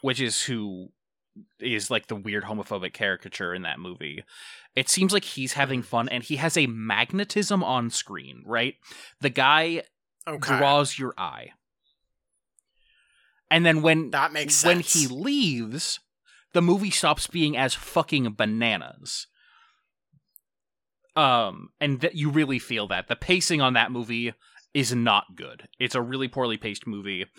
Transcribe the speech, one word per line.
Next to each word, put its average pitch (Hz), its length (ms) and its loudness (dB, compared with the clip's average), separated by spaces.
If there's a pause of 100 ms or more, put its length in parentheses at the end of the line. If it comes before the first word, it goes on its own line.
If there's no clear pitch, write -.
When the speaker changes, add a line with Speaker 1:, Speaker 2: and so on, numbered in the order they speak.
Speaker 1:
which 131 200 0
is 120 240 0
who 104 480 -8 (680)
is, 110 300 -4
like, 113 160 -2
the - 100 -6
weird 101 280 -4
homophobic 98 500 -6
caricature 95 600 -4
in 92 80 -8
that 80 160 -6
movie, 82 460 -12 (500)
it 131 140 -2
seems 185 240 2
like 202 120 0
he's 131 300 -8
having 135 260 0
Speaker 2:
Mm-hmm. 120 80 -10
Speaker 1:
fun, 120 200 0
and 120 160 -6
he 151 120 -6
has 160 200 0
a 151 100 4
magnetism 120 960 0
on 120 280 0
screen, 69 560 -10
right? 117 300 0 (440)
The 143 100 2
guy 156 520 4 (440)
Speaker 2:
Okay. 147 320 -2
Speaker 1:
draws 143 400 4
your 131 200 -6
eye. 65 320 -10 (2000)
And 170 160 6
then 156 160 6
when, 160 280 4
Speaker 2:
That 147 220 0
makes 147 320 0
Speaker 1:
when 175 180 6
Speaker 2:
sense. - 120 0
Speaker 1:
he 160 120 2
leaves, 143 960 -2 (540)
the 175 80 6
movie 190 280 4
stops - 360 0
being 151 300 0
as 131 180 0
fucking 139 600 0
bananas. 107 920 -2 (1900)
Um, 120 560 2 (100)
and 139 200 0
that 160 160 0
you 151 140 -2
really 139 280 2
feel 107 300 -4
that. 95 200 -2
The 117 80 -2
pacing 180 440 0
on 131 140 2
that 117 180 4
movie 117 400 -6 (400)
is 127 200 2
not 107 440 2
good. - 320 -16 (100)
It's 123 160 -2
a 127 80 0
really 131 240 -4
poorly 123 300 -2
paced 104 300 -8
movie, 98 400 -8 (120)